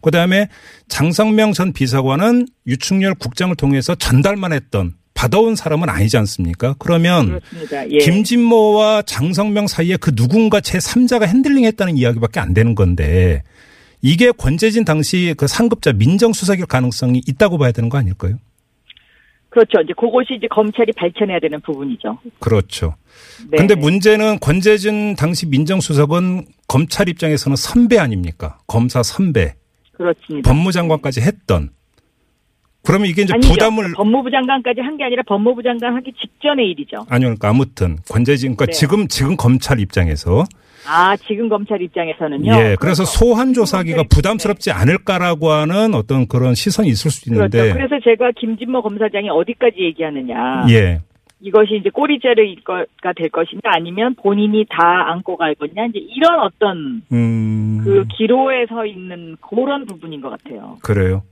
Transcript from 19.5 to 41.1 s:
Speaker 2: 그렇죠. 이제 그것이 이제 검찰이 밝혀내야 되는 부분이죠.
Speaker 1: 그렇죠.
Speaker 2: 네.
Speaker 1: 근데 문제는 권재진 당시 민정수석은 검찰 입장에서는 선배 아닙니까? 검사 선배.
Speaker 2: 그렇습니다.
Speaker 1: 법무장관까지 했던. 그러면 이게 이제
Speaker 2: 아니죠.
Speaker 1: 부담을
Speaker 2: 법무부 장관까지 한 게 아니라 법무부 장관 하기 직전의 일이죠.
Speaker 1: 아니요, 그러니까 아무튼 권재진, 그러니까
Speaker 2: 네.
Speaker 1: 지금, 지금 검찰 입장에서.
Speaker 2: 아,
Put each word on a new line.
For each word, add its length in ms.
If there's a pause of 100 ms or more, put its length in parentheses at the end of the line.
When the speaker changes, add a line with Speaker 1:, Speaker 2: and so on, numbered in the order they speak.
Speaker 2:
그렇죠. 320
이제 140
그것이 400
이제 120
검찰이 440
밝혀내야 480
되는 220
부분이죠. 560 (200)
Speaker 1:
그렇죠. 560 (560)
Speaker 2:
네. 60
Speaker 1:
근데 180
문제는 680
권재진 760
당시 300
민정수석은 1000 (240)
검찰 400
입장에서는 480
선배 420
아닙니까? 680
검사 360
선배. 520 (380)
Speaker 2:
그렇습니다. 580
Speaker 1:
법무장관까지 720
했던. 480 (1120)
그러면 240
이게 140
이제 120
Speaker 2:
아니죠. 180
Speaker 1:
부담을 440
Speaker 2:
법무부 340
장관까지 500
한 160
게 80
아니라 220
법무부 360
장관 340
하기 240
직전의 500
일이죠. 380
Speaker 1:
아니요, 200
그러니까 220
아무튼 460 (140)
권재진, 460
그러니까 100
Speaker 2:
네. 60
Speaker 1:
지금, 360
지금 280
검찰 440
입장에서. 640 (420)
Speaker 2:
아, 300